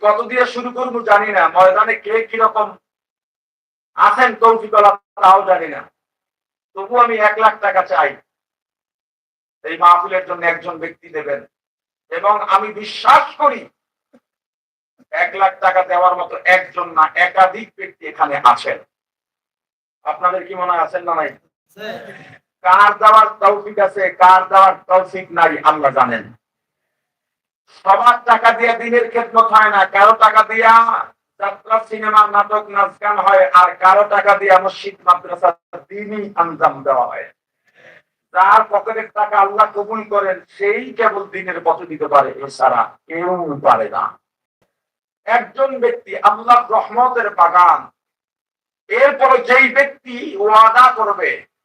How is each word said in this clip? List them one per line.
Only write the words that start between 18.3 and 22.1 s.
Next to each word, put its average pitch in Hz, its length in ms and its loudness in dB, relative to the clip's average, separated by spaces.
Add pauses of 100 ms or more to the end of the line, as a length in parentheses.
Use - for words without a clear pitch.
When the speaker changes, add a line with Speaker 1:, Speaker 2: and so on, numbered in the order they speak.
Speaker 1:
আছেন। - 340 0 (1300)
আপনাদের 175 400 -4
কি 190 80 -14
মনে 180 180 -4
হয় 170 60 -2
আছেন 175 260 -6
না 170 100 -4
নাই? 156 120 -4
Speaker 2:
আছে। - 880 -18 (480)